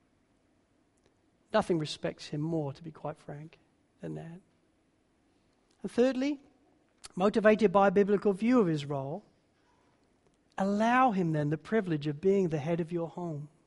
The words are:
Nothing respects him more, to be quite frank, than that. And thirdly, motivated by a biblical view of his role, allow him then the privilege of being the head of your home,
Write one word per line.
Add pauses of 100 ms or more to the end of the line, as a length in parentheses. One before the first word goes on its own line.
(1500)
Nothing
respects
him
more,
to
be
quite
frank, (440)
than
that. (1400)
And
thirdly, (760)
motivated
by
a
biblical
view
of
his
role, (1400)
allow
him
then
the
privilege
of
being
the
head
of
your
home, (200)